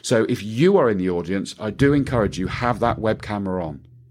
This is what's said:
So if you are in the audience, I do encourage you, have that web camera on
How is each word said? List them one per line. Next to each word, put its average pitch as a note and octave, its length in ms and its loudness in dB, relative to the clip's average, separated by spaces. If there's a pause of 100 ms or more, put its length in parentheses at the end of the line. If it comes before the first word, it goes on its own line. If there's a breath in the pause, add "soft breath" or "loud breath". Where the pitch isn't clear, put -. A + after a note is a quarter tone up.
So A2+ 260 2
if G#2+ 140 -2
you C3 360 4
are C3+ 120 4
in G2+ 80 0
the F#2 140 0
audience, F2 480 -4
I G#2+ 100 -6
do C#3 240 2
encourage B2 460 0
you, F#2 80 -2
have A#2+ 320 -2
that A2+ 180 0
web G#2+ 240 -2
camera F#2+ 420 -4
on D2 220 -10 (260)